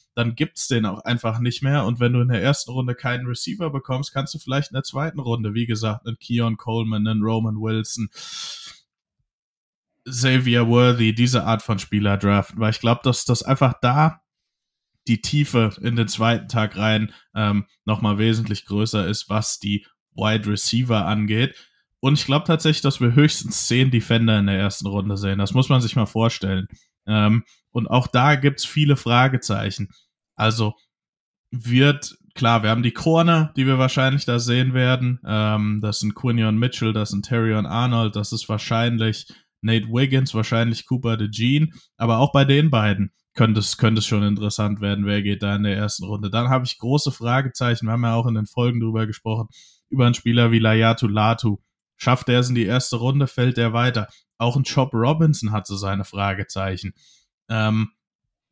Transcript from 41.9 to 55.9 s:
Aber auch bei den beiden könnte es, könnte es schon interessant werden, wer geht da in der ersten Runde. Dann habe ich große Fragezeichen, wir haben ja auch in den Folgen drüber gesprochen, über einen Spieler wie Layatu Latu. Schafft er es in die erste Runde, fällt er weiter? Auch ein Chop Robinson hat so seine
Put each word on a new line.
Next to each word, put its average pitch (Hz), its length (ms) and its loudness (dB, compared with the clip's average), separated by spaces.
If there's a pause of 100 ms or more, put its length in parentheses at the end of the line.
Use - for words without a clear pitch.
Aber 117 220 2
auch 143 140 4
bei 139 100 4
den 143 260 4
beiden 104 440 2 (200)
könnte 110 280 2
es, - 160 -4
könnte 110 220 2
es 104 60 -2
schon 104 180 0
interessant 104 580 -2
werden, 101 240 -2
wer 101 180 0
geht 101 180 -2
da 101 140 0
in 101 80 0
der 101 140 0
ersten 104 280 -4
Runde. 104 240 -6
Dann 117 200 0
habe 131 160 2
ich - 120 -8
große 135 360 -2
Fragezeichen, 120 760 -2
wir 110 60 -2
haben 120 100 -2
ja 117 100 0
auch 113 140 0
in 117 80 0
den 107 100 -2
Folgen 120 360 -2
drüber 110 260 -2
gesprochen, 110 400 -6 (420)
über 131 160 2
einen 120 100 4
Spieler 117 360 2
wie 113 80 4
Layatu 113 480 4
Latu. 107 500 0 (400)
Schafft - 300 0
er 123 140 4
es 123 80 0
in 123 60 0
die 117 100 2
erste 123 320 -2
Runde, 135 280 0
fällt 123 320 0
er 117 140 2
weiter? 117 380 0 (280)
Auch 117 200 0
ein 127 80 0
Chop - 280 0
Robinson 135 600 2
hat 104 120 -4
so 98 120 -8
seine 98 260 -4